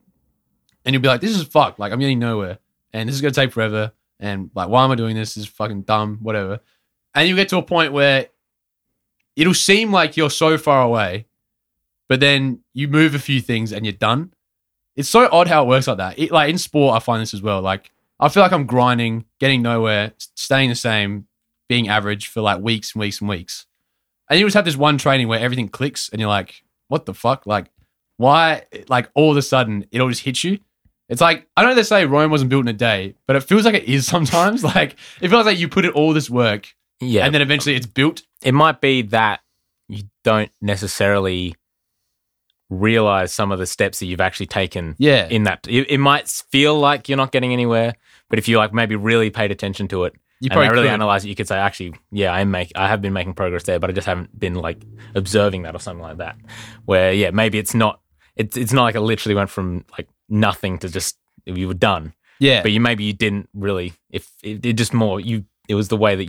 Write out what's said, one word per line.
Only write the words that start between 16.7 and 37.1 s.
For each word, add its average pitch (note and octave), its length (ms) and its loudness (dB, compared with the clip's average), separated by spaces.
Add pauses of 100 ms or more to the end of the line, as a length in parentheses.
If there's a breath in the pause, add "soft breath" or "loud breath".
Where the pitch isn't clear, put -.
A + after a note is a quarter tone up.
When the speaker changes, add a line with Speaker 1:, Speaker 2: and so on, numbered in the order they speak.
Speaker 1:
I - 20 2
find A2+ 240 -2
this G#2+ 120 -8
as G2+ 80 -10
well. G2 200 -2
Like, F#2+ 280 -4 (300)
I D3 80 4
feel G3 140 4
like F#3 100 4
I'm D3+ 140 0
grinding, A#2 580 0 (160)
getting C3+ 220 2
nowhere, A2 540 0
s-, - 180 -20
staying C3+ 340 0
the A#2+ 60 -2
same, G#2 520 -2 (420)
being A#2+ 200 0
average G#2 400 -2
for, - 140 -8
like, G2+ 180 0
weeks A2 340 -4
and A2 60 -8
weeks G#2 200 -6
and G#2 80 -6
weeks. F2 380 -10 (640)
And D#3 100 2
you G#3 80 4
just G3+ 80 2
have G3+ 120 4
this D#3 100 -2
one D3 220 2
training C3 300 2
where A2+ 120 0
everything B2 280 -2
clicks - 420 -8
and A2 100 -6
you're A2 80 -2
like, G2+ 340 -4 (260)
"What - 180 -4
the F#2+ 80 -8
fuck?" C3 320 -2
Like, G#2 240 -4 (480)
why, D#3 460 2 (240)
like, B2 260 -2
all D3+ 160 4
of D3 60 2
a C#3+ 60 2
sudden A2 480 -2
it A#2+ 100 -2
all B2+ 100 0
just A#2 140 -6
hits C3 200 -4
you? F#3+ 140 -2 (500)
It's A#2+ 120 -4
like, E3 360 2
I F#3 80 4
know B3+ 100 4
they A#3+ 80 4
say G3+ 240 2
Rome D3 240 2
wasn't C#3 200 2
built C3+ 140 2
in A#2+ 40 -2
a A#2 40 -2
day, G2+ 420 -2 (120)
but C3+ 100 2
it C3+ 60 -2
feels G3+ 220 4
like A3 100 4
it G3 100 0
is C3 220 0
sometimes. F3 580 2
<laughs> C#3+ 100 0
Like, D#3 220 0 (240 loud breath)
it F3+ 80 -2
feels A3+ 180 4
like G3+ 120 2
you E3+ 100 -2
put F#3+ 160 0
in E3+ 80 0
all D3+ 220 2
this C#3+ 160 -2
work A2+ 380 0 (320)
Speaker 2:
Yeah. A#2 260 2